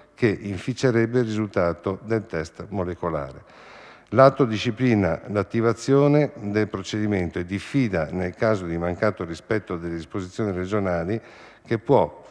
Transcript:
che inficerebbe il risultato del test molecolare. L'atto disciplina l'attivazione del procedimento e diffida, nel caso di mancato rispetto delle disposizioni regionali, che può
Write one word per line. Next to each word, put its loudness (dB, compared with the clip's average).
che 0
inficerebbe 0
il 2
risultato -2
del -2
test -8
molecolare. -8
L'atto 8
disciplina 2
l'attivazione 2
del 0
procedimento -2
e -4
diffida, -2
nel -4
caso 0
di -4
mancato -2
rispetto -6
delle -8
disposizioni -6
regionali, -2
che -2
può 0